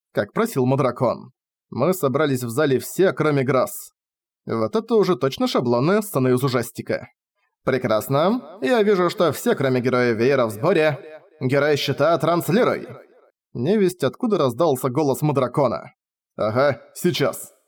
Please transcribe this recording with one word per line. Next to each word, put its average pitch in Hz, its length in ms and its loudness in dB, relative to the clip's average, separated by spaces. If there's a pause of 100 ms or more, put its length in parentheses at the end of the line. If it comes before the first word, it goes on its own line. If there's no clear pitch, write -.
(120)
как 104 220 -4
просил 208 320 -2
Мадракон. 123 640 -2 (380)
Мы 151 240 0
собрались 139 500 0
в 117 60 -6
зале 131 300 0
все, - 340 0
кроме 147 300 0
Грасс. 127 500 -2 (520)
Вот 110 300 -2
это 226 200 -2
уже 180 200 4
точно 175 320 -2
шаблонная 151 540 2
сцена 131 280 0
из 127 140 2
ужастика. - 640 -4 (540)
"Прекрасно. 131 960 -2
Я 254 200 2
вижу, 185 280 2
что 165 220 2
все, - 240 -2
кроме 131 260 0
героя 123 320 2
Веера, 123 340 2
в 110 40 -6
сборе. 156 720 -2 (180)
Герой 139 380 2
щита, 143 400 0
транслируй!" 160 720 0 (640)
Невесть 175 500 0
откуда 180 340 -2
раздался 135 520 0
голос 135 320 0
Мадракона. 131 720 0 (440)
"Ага, 127 440 0 (140)
сейчас". - 580 -2 (140)